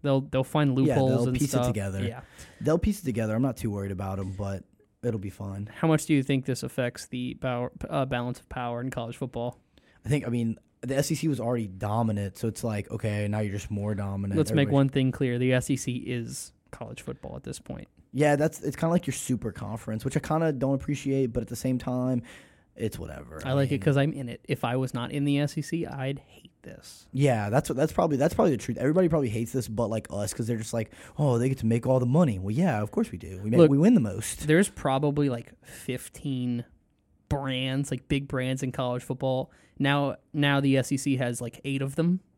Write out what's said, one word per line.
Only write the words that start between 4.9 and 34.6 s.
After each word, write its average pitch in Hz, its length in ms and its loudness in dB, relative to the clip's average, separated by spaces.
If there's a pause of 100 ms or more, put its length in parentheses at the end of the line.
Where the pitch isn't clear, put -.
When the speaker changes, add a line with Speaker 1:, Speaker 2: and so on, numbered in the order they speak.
Speaker 2:
it'll 113 160 -2
be 98 120 -8
fun. 101 440 -8
Speaker 1:
How - 120 0
much 156 180 4
do 156 80 2
you 139 80 4
think 131 240 0
this 127 160 -2
affects 123 460 -4
the 123 340 -6
power, 123 300 -4 (180)
uh, 143 160 0
balance 123 340 -4
of - 100 -20
power 120 300 -6
in 127 120 -6
college 120 260 -6
football? 123 420 -6 (460)
Speaker 2:
I 104 40 -6
think, 143 180 2
I - 20 -2
mean, 117 280 0 (240)
the 127 140 -4
S 143 160 2
E 160 40 2
C 165 120 -2
was 135 120 0
already 117 280 -2
dominant, 101 720 0
so 117 100 -2
it's 110 160 -4
like, 107 280 -4
okay, 104 360 -2
now 104 120 0
you're 104 140 -2
just 101 180 -6
more 104 240 -2
dominant. 98 420 -2
Speaker 1:
Let's 156 140 2
make 143 160 4
Speaker 2:
Everybody 139 80 0
Speaker 1:
one 135 140 6
thing 131 220 2
clear. 123 280 0
The 127 140 4
S 127 180 2
E 139 40 2
C 127 200 -4
is 123 580 -8 (160)
college 117 320 -14
football - 340 -10
at 131 80 -12
this - 160 -10
point. - 280 -12 (260)
Speaker 2:
Yeah, 147 240 4
that's, 156 240 0
it's - 160 -4
kinda 165 140 2
like 180 140 2
your 131 80 -2
super 117 380 -4
conference, 107 540 -8
which 131 100 -2
I 151 60 2
kinda 160 320 0
don't 135 220 0
appreciate, 135 580 -2
but 120 100 -2
at - 60 -10
the 123 80 -8
same 131 200 0
time, 127 460 -2 (520)
it's 110 220 -4
whatever. 78 480 -12
Speaker 1:
I 131 40 -4
Speaker 2:
I 131 40 0
Speaker 1:
like 139 160 2
it 135 40 0
Speaker 2:
mean 139 80 -2
Speaker 1:
'cause 139 160 4
I'm 139 160 2
in 127 160 -8
it. 113 180 -12
If - 160 -2
I 120 140 0
was 131 160 -2
not 120 180 -4
in 143 140 -2
the 143 140 2
S 147 180 0
E 156 40 -4
C, 165 240 -4
I'd 139 340 -6
hate - 320 -20 (120)
this. - 480 -18
Speaker 2:
Yeah, 127 380 2
that's 131 200 2
what, 139 80 0
that's 156 140 2
probably, 160 260 2
that's 143 160 4
probably 208 180 4
the 123 60 2
truth. - 200 -6
Everybody 160 320 4
probably 147 200 2
hates 117 220 -4
this, 131 160 -2
but, 110 220 -2
like, 110 200 -4
us, 101 240 -4
'cause 110 140 -4
they're 117 100 0
just 110 160 -6
like, 113 180 -2 (280)
"Oh, 135 180 4
they 123 120 2
get 131 100 -2
to 113 60 -2
make 117 200 2
all 131 140 4
the 123 80 2
money." 131 320 4
Well, 95 160 -4
yeah, 143 260 2
of 107 100 -4
course - 200 -2
we 92 60 -8
do. 92 260 -12
We 107 60 -4
make, 117 100 6
Speaker 1:
Look, 156 120 10
Speaker 2:
we 139 60 4
win 190 160 8
the 214 80 8
most. 104 460 -4
Speaker 1:
there's 170 220 6